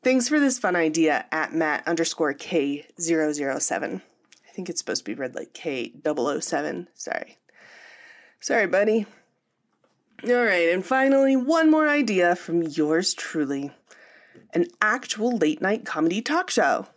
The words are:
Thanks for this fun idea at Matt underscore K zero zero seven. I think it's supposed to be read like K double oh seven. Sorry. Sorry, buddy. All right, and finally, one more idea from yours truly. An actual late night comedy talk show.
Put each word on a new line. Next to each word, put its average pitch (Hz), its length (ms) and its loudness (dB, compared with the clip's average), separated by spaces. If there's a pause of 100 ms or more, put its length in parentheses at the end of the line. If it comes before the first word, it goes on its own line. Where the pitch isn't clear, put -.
Thanks 254 260 2
for 302 100 2
this 277 200 2
fun 180 180 0
idea 160 560 2
at 156 220 -4
Matt 156 340 -2
underscore 165 460 -2
K 143 520 -4 (140)
zero 160 320 0
zero 139 260 -4
seven. - 440 -4 (440)
I - 60 -20
think 185 160 -10
it's 160 100 -6
supposed - 260 -6
to 104 60 -10
be 110 40 -6
read 135 200 -10
like - 200 -12
K 131 480 -8
double 151 260 -2
oh 147 120 -2
seven. 156 540 -6
Sorry. - 440 -10 (1000)
Sorry, 220 280 0
buddy. 208 400 2 (1160)
All 240 200 2
right, 180 240 4
and 185 160 2
finally, 269 520 4
one 311 340 4
more 311 180 4
idea 202 480 2
from 170 260 -2
yours 156 520 0
truly. 139 580 -4 (800)
An 165 140 2 (160)
actual 226 540 -2
late 156 260 0
night 214 240 -2
comedy 165 340 0
talk 339 300 -2
show. 147 360 2 (100)